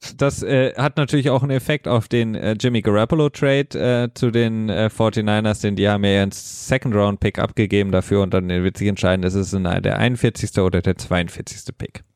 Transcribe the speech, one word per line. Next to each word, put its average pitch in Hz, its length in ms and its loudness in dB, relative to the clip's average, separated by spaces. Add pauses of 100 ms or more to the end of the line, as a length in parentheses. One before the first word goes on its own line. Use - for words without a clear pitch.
(160)
das, 139 280 -2
äh, 131 320 0
hat 139 200 -2
natürlich 143 320 0
auch 127 140 2
einen 143 80 -2
Effekt 135 380 -2
auf 117 180 2
den, 113 300 0
äh, 104 160 -2
Jimmy 113 300 0
Garoppolo-Trade, 139 960 2
äh, 120 360 0
zu 123 160 0
den, 113 380 0
äh, 104 200 0
forty-niners, 107 720 0
denn 104 140 0
die 98 140 2
haben 101 160 0
ja 98 160 4
ihren 98 100 2
Second-Round-Pick 104 1080 -2
abgegeben 101 500 0
dafür 95 320 2
und 92 100 0
dann 92 160 0
wird 90 300 -2
sich 101 80 -2
entscheiden, 95 380 0
ist 92 100 0
es 98 180 -2
in 95 120 -2
der 95 340 0
einundvierzigste 117 640 0
oder 90 200 2
der 92 140 0
zweiundvierzigste - 760 -6
Pick. - 320 -14 (120)